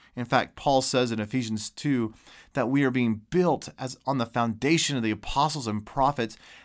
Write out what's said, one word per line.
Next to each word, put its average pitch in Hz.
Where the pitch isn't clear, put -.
In 123
fact, 123
Paul 135
says 127
in 110
Ephesians 110
two 123
that 123
we 139
are 131
being 117
built 170
as 131
on 139
the 117
foundation 127
of 123
the 110
apostles 143
and 107
prophets, 135